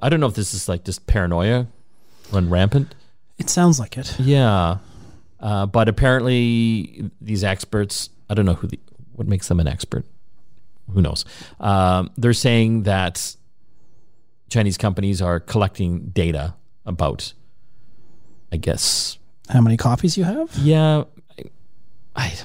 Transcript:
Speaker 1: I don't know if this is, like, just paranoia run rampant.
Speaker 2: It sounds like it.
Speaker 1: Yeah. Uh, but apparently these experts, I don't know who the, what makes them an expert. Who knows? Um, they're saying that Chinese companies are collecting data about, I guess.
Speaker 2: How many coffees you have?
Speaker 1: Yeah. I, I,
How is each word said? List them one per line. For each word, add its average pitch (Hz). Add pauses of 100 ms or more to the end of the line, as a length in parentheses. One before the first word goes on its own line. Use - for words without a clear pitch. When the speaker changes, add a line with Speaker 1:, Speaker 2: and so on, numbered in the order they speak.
Speaker 1:
I 127
don't 160
know 147
if 110
this 104
is, 98
like, 87
just -
paranoia 107 (640)
run 90
rampant. 104 (420)
Speaker 2:
It -
sounds 175
like 110
it. -
Speaker 1:
Yeah. 107 (600)
Uh, 104
but 110
apparently 117 (100)
these 104
experts, 101 (180)
I 104
don't 101
know 87
who -
the, - (320)
what -
makes 98
them 87
an 76
expert. - (880)
Who 98
knows? 78 (360)
Um, 92
they're 120
saying 113
that 95 (1120)
Chinese 101
companies 98
are 87
collecting 92
data 82 (300)
about, 85 (1160)
I 82
guess. - (320)
Speaker 2:
How 127
many 113
coffees 123
you 190
have? 262
Speaker 1:
Yeah. 156 (320)
I, - (720)
I, 87 (100)